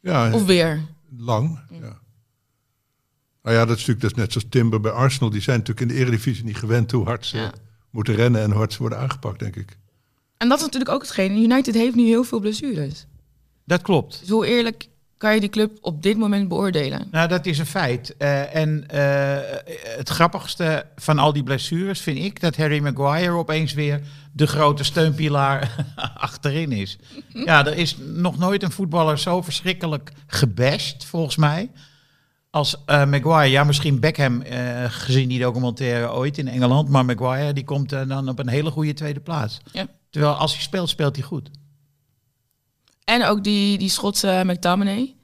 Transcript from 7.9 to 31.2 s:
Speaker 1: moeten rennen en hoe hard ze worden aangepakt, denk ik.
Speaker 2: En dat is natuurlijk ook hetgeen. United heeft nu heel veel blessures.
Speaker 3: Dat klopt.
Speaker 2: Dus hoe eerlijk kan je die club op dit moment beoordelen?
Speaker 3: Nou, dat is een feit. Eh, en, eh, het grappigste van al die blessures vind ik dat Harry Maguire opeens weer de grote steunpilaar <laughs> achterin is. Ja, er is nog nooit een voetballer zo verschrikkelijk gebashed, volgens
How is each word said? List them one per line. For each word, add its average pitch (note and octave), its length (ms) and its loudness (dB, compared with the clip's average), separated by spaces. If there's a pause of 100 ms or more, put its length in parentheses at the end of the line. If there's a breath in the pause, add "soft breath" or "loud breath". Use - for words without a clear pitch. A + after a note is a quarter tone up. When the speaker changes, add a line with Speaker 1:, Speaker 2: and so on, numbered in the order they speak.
Speaker 1:
moeten A2 240 -2
rennen A2+ 280 4
en G#2 60 2
hoe G#2 100 2
hard G#2+ 140 0
ze - 60 -12
worden A2+ 200 -4
aangepakt, C3 400 -6
denk G#2+ 180 -8
ik. - 220 -14 (580)
Speaker 2:
En A#3+ 120 0
dat C4+ 100 4
is D#4+ 60 -2
natuurlijk C4+ 280 -4
ook - 100 -2
hetgeen. F#3+ 400 -2
United B3 320 4
heeft A3+ 200 2
nu A#3+ 120 6
heel A3+ 180 4
veel A#3 160 -4
blessures. G#3 680 -6 (580)
Speaker 3:
Dat F3 180 2
klopt. - 380 0
Speaker 2:
Dus F3 80 -14
hoe A3 180 2
eerlijk A#3 420 0 (300)
kan G#3+ 160 2
je A3 60 4
die G3+ 80 0
club G#3+ 320 -2
op D#3 220 -6
dit G#3 140 2
moment G3+ 320 0
beoordelen? E3 600 -2
Speaker 3:
Nou, E3 180 2
dat F3+ 180 -2
is D#3 120 0
een D#3 80 -2
feit. B2+ 500 -4
Eh, C#3+ 400 -2
en, D#3 340 0
eh, C#3 680 0 (380)
het C3+ 120 -8
grappigste D#3+ 800 -4 (100)
van D3+ 220 0
al D3 140 4
die C#3+ 100 -2
blessures E3 580 -4
vind C#3+ 180 -4
ik F#3+ 220 -8
dat D#3+ 160 -2
Harry D3+ 260 0
Maguire D3 500 0
opeens D#3+ 400 -2
weer D3 280 -2 (320 loud breath)
de D3+ 140 2
grote D3 380 2
steunpilaar D3 1080 2
<laughs> - 240 -8
achterin D3 560 -4
is. G2 260 -4 (300 loud breath)
Ja, E3 380 4
er D3+ 100 -2
is E3 240 -2
nog D#3+ 380 -2
nooit F#3+ 240 0
een F#3 100 -2
voetballer D#3+ 460 2
zo F3+ 240 0
verschrikkelijk F3 680 -4 (140 loud breath)
gebashed, B2+ 800 0
volgens E3 320 -2